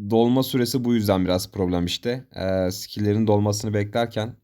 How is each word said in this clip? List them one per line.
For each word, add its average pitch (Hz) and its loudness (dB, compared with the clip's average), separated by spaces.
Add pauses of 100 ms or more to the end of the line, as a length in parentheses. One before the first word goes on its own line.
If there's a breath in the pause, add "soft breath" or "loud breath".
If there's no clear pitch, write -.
(100)
dolma 120 4
süresi 123 -2
bu 120 2
yüzden 101 2
biraz 90 -2
problem 90 -2
işte. 120 -6 (120)
Ee, 92 -2
skill'lerin 104 0
dolmasını 104 2
beklerken 110 -4